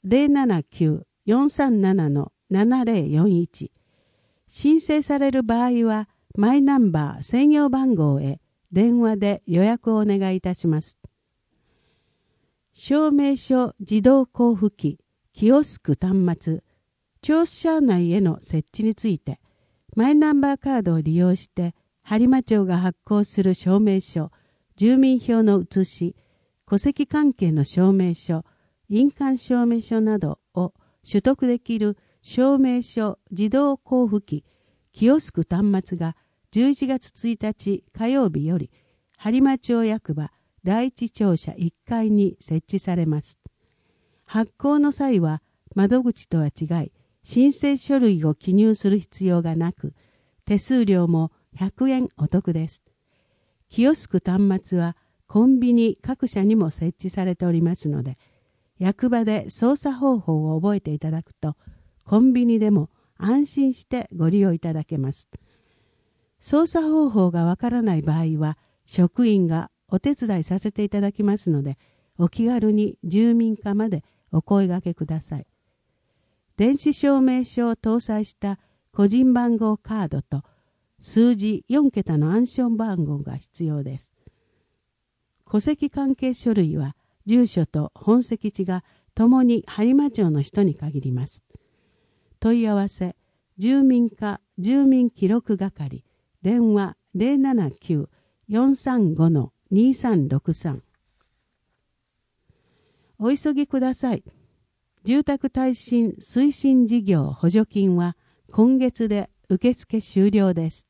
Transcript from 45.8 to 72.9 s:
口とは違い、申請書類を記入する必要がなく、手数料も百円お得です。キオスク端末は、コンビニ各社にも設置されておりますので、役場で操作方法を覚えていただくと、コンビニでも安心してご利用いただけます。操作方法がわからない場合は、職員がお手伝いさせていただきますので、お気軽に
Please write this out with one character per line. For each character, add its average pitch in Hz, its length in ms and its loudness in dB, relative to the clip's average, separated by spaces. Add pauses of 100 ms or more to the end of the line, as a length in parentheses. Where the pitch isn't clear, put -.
口 - 260 -4
と 170 100 -2
は 151 80 0
違 160 400 -4
い、 - 60 -18 (320)
申 277 280 2
請 285 240 -2
書 277 220 -2
類 202 260 2
を 151 100 2
記 - 200 -4
入 214 200 4
す 202 160 -2
る 202 80 0
必 - 280 -8
要 175 160 2
が 165 120 -4
な 165 180 -2
く、 - 220 -12 (500)
手 208 140 0
数 247 260 0
料 185 220 2
も 165 260 0 (220)
百 202 360 -4
円 254 260 -2
お 151 120 -4
得 180 240 -2
で 160 160 -4
す。 - 140 -18 (840)
キ 233 200 0
オ 311 60 4
ス - 140 -12
ク 185 160 -2
端 190 440 0
末 180 100 -2
は、 170 180 -4 (300)
コ 220 200 2
ン 262 140 4
ビ 247 120 2
ニ 226 300 2
各 254 260 -6
社 196 160 -2
に 220 120 4
も 180 140 0
設 165 240 -6 (120)
置 180 40 -6
さ 190 140 -6
れ 180 120 -4
て 180 100 -4
お 175 60 0
り 165 100 0
ま 170 120 0
す 156 140 -8
の 147 140 -4
で、 131 160 -10 (600)
役 196 300 -2
場 233 160 0
で 214 260 -4
操 254 260 0
作 277 200 -6
方 254 220 0
法 156 360 -2
を 160 60 -2
覚 202 160 0
え 190 40 -4
て - 120 -8
い 147 60 -6
た 160 120 -6
だ 160 120 -6
く - 120 -20
と、 151 220 -8 (480)
コ 208 160 2
ン 262 120 4
ビ 247 120 2
ニ 233 140 2
で 214 120 2
も 165 200 2 (260)
安 262 300 0
心 269 260 0
し - 120 -12
て - 300 -8
ご 165 140 0
利 196 120 2
用 190 120 2
い 170 80 -4
た 165 120 -6
だ 156 120 -6
け 160 140 -8
ま 135 140 -4
す。 - 180 -16 (1080)
操 311 260 2
作 330 200 -2
方 311 220 2
法 202 220 2
が 170 140 -2
わ 175 120 0
か 240 140 -4
ら 240 120 -2
な 208 120 0
い 156 80 0
場 156 140 -2
合 160 220 -2
は、 151 200 -4 (260)
職 185 420 0
員 196 200 2
が 165 240 -4 (180)
お 185 120 -2
手 285 140 -2
伝 208 260 -4
い - 20 -2
さ 180 160 -4
せ 208 140 -6
て 208 100 -6
い 202 80 -4
た 202 100 -2
だ 202 120 -2
き - 100 -6
ま 208 160 0
す - 120 -4
の 143 120 0
で、 139 160 -8 (400)
お 170 100 2
気 220 200 -2
軽 220 240 0
に 208 320 -2